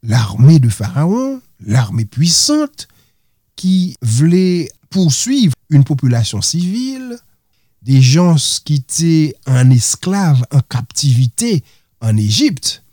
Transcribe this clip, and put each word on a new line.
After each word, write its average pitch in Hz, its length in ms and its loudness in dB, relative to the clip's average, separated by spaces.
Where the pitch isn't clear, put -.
l'armée 117 560 4
de 123 100 2
Pharaon, 185 720 -4
l'armée 113 400 -2
puissante 170 800 -2
qui 185 460 -2
voulait 170 680 0
poursuivre 190 640 0
une 143 140 4
population 120 580 -2
civile, 240 760 -6
des 135 200 4
gens 160 340 4
qui 151 120 -2
étaient 160 600 -2
en 127 240 4
esclave, 147 800 0
en 139 100 2
captivité 131 1000 -2
en 110 160 -2
Égypte. 117 760 -2